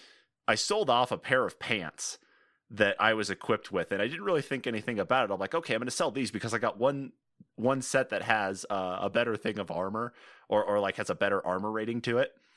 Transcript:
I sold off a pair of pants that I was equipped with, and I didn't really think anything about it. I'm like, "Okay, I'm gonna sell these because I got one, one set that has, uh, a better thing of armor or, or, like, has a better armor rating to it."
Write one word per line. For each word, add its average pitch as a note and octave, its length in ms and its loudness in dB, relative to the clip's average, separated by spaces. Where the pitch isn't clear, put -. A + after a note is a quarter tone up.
I A2 80 4
sold G3+ 360 2
off A#2+ 220 4
a F#2+ 60 -2
pair B2+ 260 2
of F2+ 140 -4
pants - 600 -4
that G2+ 300 4
I A2 140 6
was G#2 160 -2
equipped - 420 -2
with, F2+ 200 -2
and G2 100 0
I A2 60 2
didn't E3+ 160 -8
really E3+ 180 2
think C3 240 -6
anything A2+ 320 -2
about A2+ 300 2
it. G2 40 -2
I'm F#2 80 -2
like, F#2+ 140 -2
"Okay, D#3+ 200 0
I'm A2 60 0
gonna B2 100 -4
sell D#3+ 200 0
these A#2+ 200 -2
because A2 220 -4
I A#2 60 0
got G#2+ 200 -2
one, C3+ 340 0
one C3 260 2
set C3 280 0
that G2+ 120 -2
has, G2+ 460 -2
uh, F#2 320 -4
a G2 100 -2
better A#2 260 0
thing G#2 220 -6
of F#2 120 -6
armor G2 420 -4
or, G#2 160 4
or, G#2 160 2
like, G2 160 0
has A2 140 -4
a F2+ 40 0
better G2+ 320 2
armor F#2 240 0
rating A2 320 -4
to A#2+ 160 0
it." - 140 0